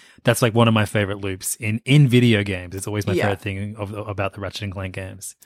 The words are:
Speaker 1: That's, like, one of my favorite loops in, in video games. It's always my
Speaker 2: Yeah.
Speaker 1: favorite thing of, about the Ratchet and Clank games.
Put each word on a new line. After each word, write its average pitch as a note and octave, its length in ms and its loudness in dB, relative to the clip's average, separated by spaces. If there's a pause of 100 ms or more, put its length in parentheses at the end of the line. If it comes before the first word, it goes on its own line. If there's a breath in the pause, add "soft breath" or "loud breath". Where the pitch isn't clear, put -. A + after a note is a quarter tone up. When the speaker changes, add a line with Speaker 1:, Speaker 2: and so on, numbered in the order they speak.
(240 soft breath)
Speaker 1:
That's, A#2 180 2
like, A2 120 2
one A#2 140 6
of A2+ 60 4
my G#2+ 100 4
favorite G2+ 360 -2
loops F#2+ 360 -6
in, A2 280 -4
in C#3 240 6
video A#2 360 6
games. F2+ 300 -8
It's G2 140 -10
always G#2 180 -4
my - 60 0
Speaker 2:
Yeah. E3+ 120 0
Speaker 1:
favorite G2+ 160 -2
thing G#2 360 -8
of, G#2 160 -8
about G2+ 420 -6
the G2+ 60 -14
Ratchet F#2+ 220 -10
and G2+ 100 -8
Clank F#2+ 220 -8
games. G2 400 -14 (120)